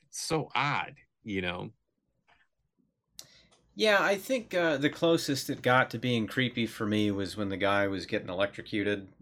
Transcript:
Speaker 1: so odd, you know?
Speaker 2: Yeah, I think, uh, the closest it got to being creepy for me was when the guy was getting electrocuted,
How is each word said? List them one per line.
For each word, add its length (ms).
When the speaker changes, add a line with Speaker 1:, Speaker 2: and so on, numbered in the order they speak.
Speaker 1:
so 440
odd, 420
you 180
know? 300
Speaker 2:
Yeah, 300
I 140
think, 360
uh, 240
the 120
closest 600
it 120
got 300
to 80
being 280
creepy 400
for 180
me 260
was 260
when 120
the 80
guy 300
was 180
getting 240
electrocuted, 800